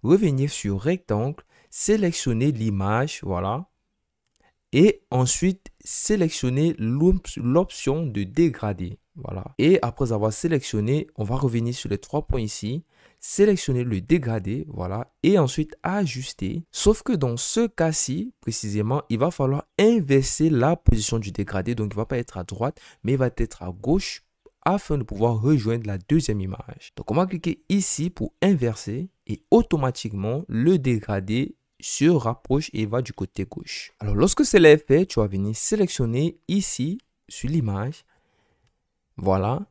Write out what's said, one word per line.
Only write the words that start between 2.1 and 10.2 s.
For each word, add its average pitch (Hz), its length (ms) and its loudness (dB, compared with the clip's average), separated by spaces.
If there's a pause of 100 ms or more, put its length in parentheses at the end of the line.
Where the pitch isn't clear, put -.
l'image, 110 720 -2
voilà. 98 460 -4 (1040)
Et 151 380 6
ensuite, 127 560 0 (160)
sélectionner 160 960 0
l'op-, 151 580 0
l'option 147 680 0
de 104 180 -4
dégrader, 104 760 -2 (160)
voilà. - 280 -10 (160)
Et 175 240 6
après 120 280 -2
avoir 110 220 0